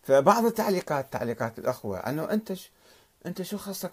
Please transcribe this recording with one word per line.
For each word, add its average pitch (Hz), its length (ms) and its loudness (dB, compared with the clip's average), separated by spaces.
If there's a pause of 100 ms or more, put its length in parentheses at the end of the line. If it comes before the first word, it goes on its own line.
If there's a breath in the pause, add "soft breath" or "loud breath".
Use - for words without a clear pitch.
فبعض 156 420 6
التعليقات، 180 680 0
تعليقات 117 460 -4
الأخوة، 110 380 -4
أنه 143 260 -4
أنت 214 300 -2
ش-، - 180 -12 (540 soft breath)
أنت 175 160 -8
شو 190 160 -8
خصك 190 360 -8